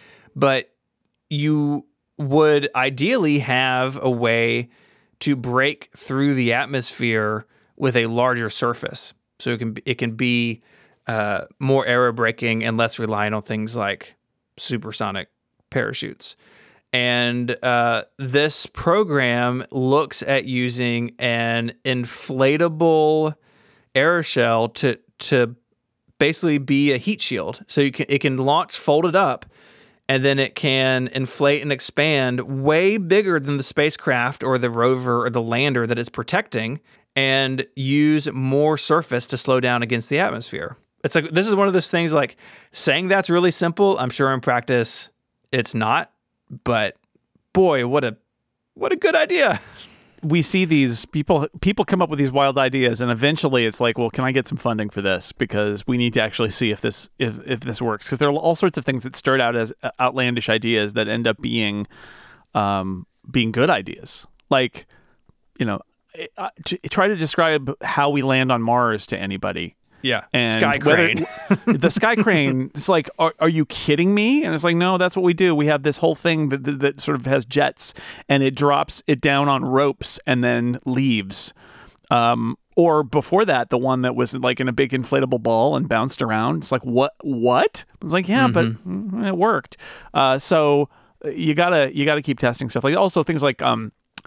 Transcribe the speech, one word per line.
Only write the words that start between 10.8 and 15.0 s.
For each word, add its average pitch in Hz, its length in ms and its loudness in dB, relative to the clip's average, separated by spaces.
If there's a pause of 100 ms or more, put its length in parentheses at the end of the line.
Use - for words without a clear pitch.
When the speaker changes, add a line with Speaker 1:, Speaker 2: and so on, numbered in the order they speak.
Speaker 1:
uh, 104 400 -4 (140)
more 135 260 2
aerobraking 120 800 0
and 113 120 -2
less 113 220 0
reliant 107 360 -2
on 104 80 -4
things 110 340 -6
like 98 400 -6 (420)
supersonic 104 720 -6 (420)